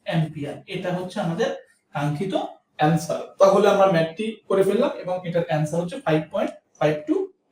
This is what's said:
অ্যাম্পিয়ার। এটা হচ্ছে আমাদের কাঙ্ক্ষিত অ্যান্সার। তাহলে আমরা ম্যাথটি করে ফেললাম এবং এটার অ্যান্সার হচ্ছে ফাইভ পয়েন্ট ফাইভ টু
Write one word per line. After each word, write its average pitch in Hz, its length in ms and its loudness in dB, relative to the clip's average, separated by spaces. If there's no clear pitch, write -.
অ্যাম্পিয়ার। 156 520 -2
এটা 185 260 -6
হচ্ছে 180 260 -6
আমাদের 185 300 0
কাঙ্ক্ষিত 151 400 -4
অ্যান্সার। 156 440 0
তাহলে 196 300 6
আমরা 190 160 4
ম্যাথটি 170 520 0
করে 190 160 2
ফেললাম 208 260 2
এবং 180 380 -6
এটার 170 200 0
অ্যান্সার 156 340 -2
হচ্ছে 175 200 -6
ফাইভ 156 200 0
পয়েন্ট 208 200 -4
ফাইভ 151 160 2
টু 381 260 -2